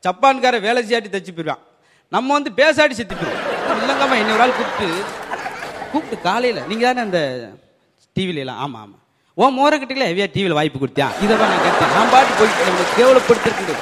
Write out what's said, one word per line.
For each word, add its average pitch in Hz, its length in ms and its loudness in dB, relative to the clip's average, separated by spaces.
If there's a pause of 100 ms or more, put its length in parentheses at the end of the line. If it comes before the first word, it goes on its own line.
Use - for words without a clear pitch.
ஜப்பான்கார 240 560 2
வேலை 233 240 0
செய்யாட்டி 214 260 -2
தச்சு 185 260 -8
போயிடுவான், 156 280 -6 (460)
நம்ம 247 240 -2
வந்து 294 220 -2
பேசாட்டி 302 360 4
செத்து 220 240 -8
போயிடுவோம். - 320 -6 (240)
இல்லங்கம்மா, 262 460 0
என்னை 220 160 0
ஒரு 220 80 2
ஆள் 247 140 4
கூப்பிட்டு, 202 480 -4 (880)
கூப்பிட்டு 269 320 -6
காலையில, 214 440 0
"நீங்க 220 180 -2
தானே 254 140 0
அந்த 143 500 -4 (640)
டி 190 120 -4
வில 175 100 -6
எல்லாம்?" 131 300 -8
"ஆமா, 123 140 -8
ஆமா." 104 180 -20 (360)
"உன் 254 260 2
மோரக்கட்டையில 269 460 0
ஹெவியா 196 280 -2
டி 196 120 -2
வில 175 80 0
வாய்ப்பு 151 260 0
கொடுத்தியா?" 135 280 -2 (160)
இதை 214 140 4
நான் - 260 2
கேட்டேன். - 320 2
நான் 226 160 4
பாட்டு 262 260 6
போயிட்டு 208 300 2
நம்மளை 180 180 0 (100)
கேவலப்படுத்திருக்குது. 226 880 4